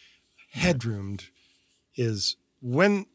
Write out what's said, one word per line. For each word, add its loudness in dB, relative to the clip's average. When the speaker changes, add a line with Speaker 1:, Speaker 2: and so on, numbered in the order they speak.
Speaker 1:
Mm. -6
Speaker 2:
headroomed -2
is -2
when 2